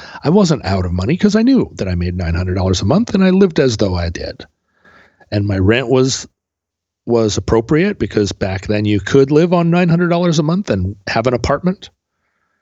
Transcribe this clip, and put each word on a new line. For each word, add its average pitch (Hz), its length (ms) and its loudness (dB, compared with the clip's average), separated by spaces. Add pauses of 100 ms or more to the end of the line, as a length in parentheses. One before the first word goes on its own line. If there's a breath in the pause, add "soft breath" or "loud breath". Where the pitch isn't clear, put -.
(240 loud breath)
I 139 60 0
wasn't 180 340 2
out 92 220 -2
of 85 60 -4
money 98 260 -2
'cause 208 180 2
I 226 60 2
knew 240 320 2
that 101 120 -6
I 90 80 -4
made 87 220 -2
nine 85 180 -4
hundred 90 200 -2
dollars 92 260 0
a 101 60 -4
month 196 280 0
and 190 80 2
I 185 60 4
lived 185 320 2
as 123 160 2
though 98 180 -2
I 87 140 -2
did. - 380 -10 (840 soft breath)
And 101 160 -2
my 98 120 -2
rent 113 300 2
was, 131 380 0 (800)
was 113 320 0
appropriate 151 640 0
because 104 340 -2
back 95 340 -6
then 104 200 -2
you 104 140 0
could 135 300 2
live 165 220 2
on 170 180 2
nine 175 200 2
hundred 175 180 2
dollars 170 300 0
a 165 40 2
month 175 280 -2
and 98 260 -2 (120)
have 113 180 -2
an 123 80 0
apartment. 143 560 -2 (720)